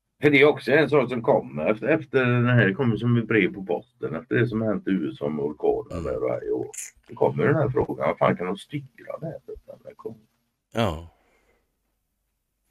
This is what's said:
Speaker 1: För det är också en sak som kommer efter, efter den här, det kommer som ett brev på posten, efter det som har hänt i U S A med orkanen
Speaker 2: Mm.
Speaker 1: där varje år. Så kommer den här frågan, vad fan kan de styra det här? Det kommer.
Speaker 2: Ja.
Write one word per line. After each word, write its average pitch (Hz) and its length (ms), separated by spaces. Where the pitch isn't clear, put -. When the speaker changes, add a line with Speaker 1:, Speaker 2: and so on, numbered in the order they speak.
Speaker 1:
För 147 80
det 139 120
är 143 40
också 139 260
en 147 180
sak 131 200
som 120 120
kommer 80 500
efter, 110 160
efter 135 380
den 120 200
här, 120 220
det 98 60
kommer 113 240
som 120 200
ett 107 100
brev 101 260
på 98 120
posten, - 500
efter 120 200
det 123 120
som 110 140
har 113 60
hänt 95 200
i - 40
U 65 220
S 67 80
A 73 80
med 73 160
orkanen 76 460
Speaker 2:
Mm. 85 120
Speaker 1:
där 64 160
varje 62 320
år. 62 160
Så 120 80
kommer 73 300
den 143 100
här - 140
frågan, - 380
vad 82 100
fan - 200
kan 92 80
de 92 120
styra - 600
det 151 60
här? 160 140
Det 107 60
kommer. 110 240
Speaker 2:
Ja. 85 380